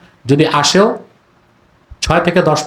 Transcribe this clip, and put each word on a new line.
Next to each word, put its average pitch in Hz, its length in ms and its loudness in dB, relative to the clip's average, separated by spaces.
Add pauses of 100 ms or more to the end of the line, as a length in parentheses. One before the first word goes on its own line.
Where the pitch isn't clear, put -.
(300)
যদি 139 140 4 (180)
আসেও 196 260 2 (1160)
ছয় 170 220 0
থেকে 180 140 0 (100)
দশ 147 160 0